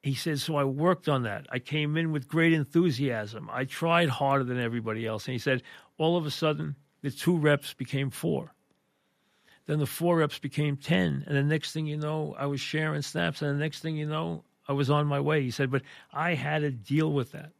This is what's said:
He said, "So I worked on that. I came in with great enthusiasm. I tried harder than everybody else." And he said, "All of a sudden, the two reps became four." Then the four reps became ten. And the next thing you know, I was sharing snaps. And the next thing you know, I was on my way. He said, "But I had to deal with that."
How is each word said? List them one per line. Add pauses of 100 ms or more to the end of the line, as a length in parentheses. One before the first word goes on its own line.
He
said,
"So
I
worked
on
that.
I
came
in
with
great
enthusiasm.
I
tried
harder
than
everybody
else."
And
he
said, (340)
"All
of
a
sudden, (260)
the
two
reps
became
four." (1120)
Then
the
four
reps
became
ten.
And
the
next
thing
you
know,
I
was
sharing
snaps.
And
the
next
thing
you
know, (240)
I
was
on
my
way.
He
said,
"But (280)
I
had
to
deal
with
that."